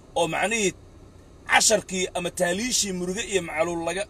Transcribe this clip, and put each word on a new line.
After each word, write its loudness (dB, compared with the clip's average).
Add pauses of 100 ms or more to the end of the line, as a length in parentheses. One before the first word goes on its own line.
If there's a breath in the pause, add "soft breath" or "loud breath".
(160)
oo 2
macnihii 0 (760)
casharkii 2 (100)
ama -2
taaliishii 0
Muruge -4
iyo 0
Macluul -2
laga, -2